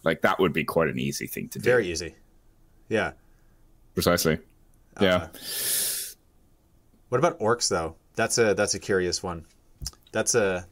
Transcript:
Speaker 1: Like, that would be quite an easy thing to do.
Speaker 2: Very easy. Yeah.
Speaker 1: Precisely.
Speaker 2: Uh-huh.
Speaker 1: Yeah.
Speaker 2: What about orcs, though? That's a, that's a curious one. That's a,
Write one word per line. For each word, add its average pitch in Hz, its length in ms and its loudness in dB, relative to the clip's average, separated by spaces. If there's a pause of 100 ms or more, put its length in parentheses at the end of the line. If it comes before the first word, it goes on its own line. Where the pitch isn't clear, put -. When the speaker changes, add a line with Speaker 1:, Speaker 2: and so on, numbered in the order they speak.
Speaker 1:
Like, 82 200 0
that 101 180 2
would 90 140 4
be 78 100 0
quite 80 240 0
an 62 100 -4
easy 67 300 -4
thing - 220 -10
to - 100 -12
do. - 40 -8
Speaker 2:
Very 117 220 2
easy. 82 300 -8 (720)
Yeah. 101 240 0 (840)
Speaker 1:
Precisely. 85 440 2 (580)
Speaker 2:
Uh-huh. 101 80 2
Speaker 1:
Yeah. 90 240 2 (1800)
Speaker 2:
What 123 80 0
about 160 220 2
orcs, 113 280 0
though? 82 260 -2 (220)
That's 113 220 0
a, 107 160 4
that's 101 200 0
a 98 60 -4
curious 90 420 0
one. 85 220 -8 (680)
That's 110 220 -2
a, 95 380 2